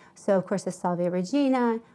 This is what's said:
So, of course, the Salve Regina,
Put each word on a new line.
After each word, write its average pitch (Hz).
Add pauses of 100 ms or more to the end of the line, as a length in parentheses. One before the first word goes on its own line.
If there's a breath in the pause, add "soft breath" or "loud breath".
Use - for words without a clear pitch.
(140 loud breath)
So, 196
of 185
course, 190
the 180
Salve 175
Regina, 240 (140 soft breath)